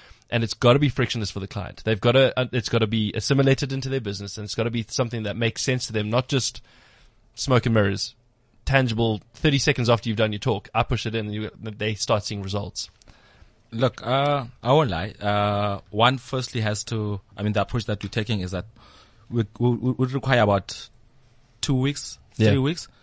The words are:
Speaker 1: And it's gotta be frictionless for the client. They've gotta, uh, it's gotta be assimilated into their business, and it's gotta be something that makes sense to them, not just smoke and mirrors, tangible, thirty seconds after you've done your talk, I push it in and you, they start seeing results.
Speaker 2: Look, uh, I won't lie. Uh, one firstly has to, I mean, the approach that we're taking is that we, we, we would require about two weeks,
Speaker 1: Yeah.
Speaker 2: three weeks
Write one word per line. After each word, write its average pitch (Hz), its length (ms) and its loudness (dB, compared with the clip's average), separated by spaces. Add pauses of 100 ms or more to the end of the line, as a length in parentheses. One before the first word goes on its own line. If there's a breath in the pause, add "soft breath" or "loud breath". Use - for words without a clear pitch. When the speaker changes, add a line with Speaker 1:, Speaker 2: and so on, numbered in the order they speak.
(300 soft breath)
Speaker 1:
And 113 140 0
it's 113 120 -2
gotta 123 240 6
be 143 100 2
frictionless 117 420 -2
for - 80 -6
the 98 80 -6
client. - 380 -10
They've 110 160 0
gotta, 123 380 4
uh, 127 120 0
it's 123 180 -4
gotta 110 180 2
be 107 260 0
assimilated 135 600 2
into 135 160 -6
their 135 100 -4
business, 101 380 -10
and 104 80 -8
it's - 100 -10
gotta 117 160 -2
be 117 160 -4
something 117 360 -2
that 101 120 -4
makes 113 260 -2
sense 127 260 0
to 107 60 -10
them, 107 160 -2
not 120 200 0
just - 320 -2 (720 soft breath)
smoke 123 300 2
and 117 100 2
mirrors, 98 400 0 (480)
tangible, 113 580 2 (120)
thirty 143 260 2
seconds 127 300 2
after 117 180 4
you've 107 100 -2
done 107 140 2
your 104 80 -6
talk, 104 340 -2
I 113 100 2
push - 220 -4
it 107 80 -6
in 110 140 -4
and 104 80 -6
you, 107 240 -6
they 110 360 -4
start 107 280 0
seeing 101 180 -6
results. 98 480 -6 (800 soft breath)
Speaker 2:
Look, 117 340 -2
uh, 139 400 0 (180)
I 117 80 2
won't 147 180 4
lie. 90 220 -4 (100)
Uh, 104 680 0
one 120 280 4
firstly 123 440 -6
has 107 240 -2
to, 104 340 -4 (180)
I 101 60 -6
mean, 107 100 0
the 101 80 2
approach 110 240 -2
that 104 160 -4
we're 101 80 -6
taking 110 300 -2
is 90 120 -6
that 90 140 -4 (640 soft breath)
we, 117 140 0 (160)
we, 120 100 4
we 123 220 0
would 127 200 0
require 131 300 2
about 101 480 0 (720)
two 139 140 0
weeks, 135 420 -2 (200)
Speaker 1:
Yeah. 107 120 6
Speaker 2:
three 104 100 4
weeks 143 280 -2 (160)